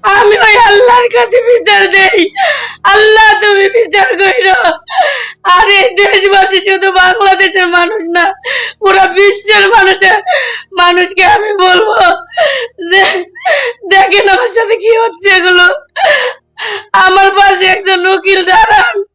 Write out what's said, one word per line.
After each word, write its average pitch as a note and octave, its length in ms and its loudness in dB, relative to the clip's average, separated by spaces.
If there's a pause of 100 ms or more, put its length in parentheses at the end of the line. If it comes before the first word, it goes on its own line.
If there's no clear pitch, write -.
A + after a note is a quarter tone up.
আমি G#4 360 2
ওই G#4+ 200 2
আল্লাহর A#4+ 560 4
কাছে A#4+ 280 0
বিচার G#4 500 0
দেই। F#4+ 380 0 (540)
আল্লাহ G#4+ 580 2
তুমি G4 280 0
বিচার F#4+ 480 0
কইরো। F#4 540 0 (720)
আর F#4+ 260 2
এই G4 260 0
দেশবাসী G4 760 0
শুধু F#4+ 220 0
বাংলাদেশের F#4 760 0
মানুষ F4 420 -2
না, F4 240 -2 (460)
পুরো F#4+ 340 0
বিশ্বের G4+ 560 0
মানুষের, F#4+ 440 0 (580)
মানুষকে F4+ 540 0
আমি G#4 280 0
বলবো F#4+ 420 0 (960)
যে F#4+ 320 0 (680)
দেখেন G4 400 2
আমার A#4+ 180 0
সাথে A4 280 -2
কি A4 220 0
হচ্ছে G4 320 -2
এগুলো। F4+ 380 2 (1300)
আমার F#4+ 380 2
পাশে F#4+ 340 0
একজন F#4 400 -2
উকিল F#4+ 400 -2
দাঁড়ান G#4 580 0 (120)